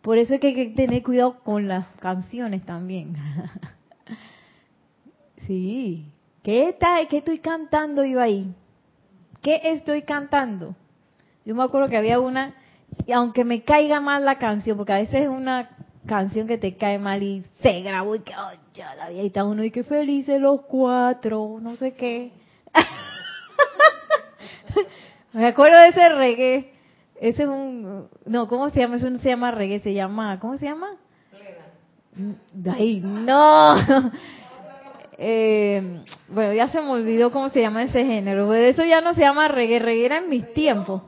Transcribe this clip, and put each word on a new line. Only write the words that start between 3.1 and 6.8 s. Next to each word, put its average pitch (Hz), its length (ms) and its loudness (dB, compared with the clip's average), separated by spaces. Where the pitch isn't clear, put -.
<laughs> 143 80 -12
Sí. 185 600 -8
¿Qué 247 240 0
está, 349 400 0